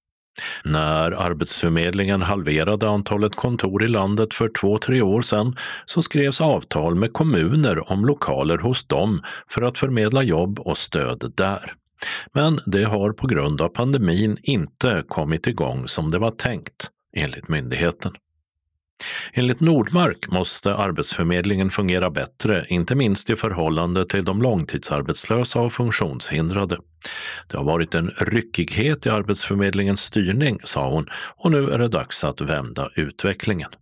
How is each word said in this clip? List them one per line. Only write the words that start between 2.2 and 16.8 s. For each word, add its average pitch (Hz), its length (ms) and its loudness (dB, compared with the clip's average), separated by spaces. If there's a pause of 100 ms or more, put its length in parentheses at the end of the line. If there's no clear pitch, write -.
halverade 92 680 0
antalet 104 480 0
kontor 110 480 0
i 117 40 2
landet 107 460 2
för 113 140 0 (120)
två, 104 180 2
tre 127 240 2
år 101 180 4
sedan 120 360 0 (300)
så 170 160 0
skrevs 139 380 0
avtal 85 540 2
med 113 180 2
kommuner 110 800 2
om 101 140 2
lokaler 78 520 2
hos 120 300 -2
dem 87 340 0 (260)
för - 140 -2
att 123 160 -2
förmedla 127 440 2
jobb 95 380 0
och - 180 -4
stöd - 580 -4
där. 95 360 -2 (600)
Men 151 340 2
det 98 180 2
har 104 280 2
på - 140 -6
grund 73 340 0
av 85 80 2
pandemin 107 720 2
inte 110 680 0
kommit 78 380 -2
igång 65 420 -2
som 80 220 -2
det 90 80 0
var 113 120 2
tänkt, - 600 -6 (260)